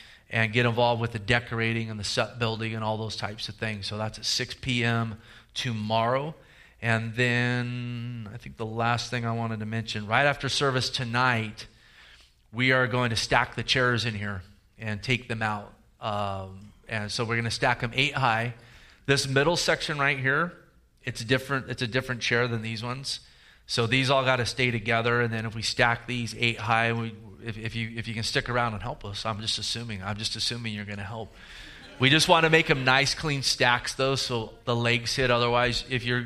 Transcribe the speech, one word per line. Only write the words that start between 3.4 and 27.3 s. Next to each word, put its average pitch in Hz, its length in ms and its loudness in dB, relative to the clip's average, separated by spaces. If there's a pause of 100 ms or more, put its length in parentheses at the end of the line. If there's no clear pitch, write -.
of 104 60 -12
things. 107 320 -6
So 104 100 -6
that's 107 220 -4
at - 60 -10
six - 300 -2
P 123 280 0
M 117 360 0 (360)
tomorrow. 117 800 0 (480)
And 113 320 0
then 120 1200 0
I - 20 -10
think - 200 -14
the 113 100 -4
last 117 440 0
thing 123 140 -2
I 113 80 0
wanted 113 280 -2
to 107 60 -6
mention, 110 400 -4
right 117 200 4
after 139 220 0
service 127 420 0
tonight, 120 760 0 (840)
we 127 200 2
are 127 140 4
going 123 240 2
to 113 60 -2
stack 123 380 2
the 117 80 -2
chairs 123 420 2
in 117 100 -2
here 101 280 -6 (360)
and 107 240 -6
take 123 260 0
them 113 140 -6
out. 107 300 -4 (280)
Um, 101 720 -6 (160)
and 104 220 -6
so 123 140 -2
we're 113 120 0
gonna 117 140 -2
stack 123 320 0
'em 117 120 -2
eight 139 200 2
high. 120 400 2 (520)
This 139 220 2
middle 143 280 4
section 160 420 0
right 139 200 2
here, 143 340 0 (520)
it's 123 200 -6
different. 127 460 0
It's 123 120 -6
a 127 40 0
different 123 340 -4
chair 123 280 2
than 117 140 -2
these 110 200 -6
ones. 127 380 -8 (460)
So 113 200 2
these 131 240 4
all 135 140 4
gotta 123 220 2
stay 127 240 0
together. 117 520 2
And 117 100 0
then 113 140 -4
if 110 80 -8
we 113 80 -6
stack 117 440 2
these 120 320 -4
eight 117 200 2
high, 113 340 2
we, 117 220 -4 (300)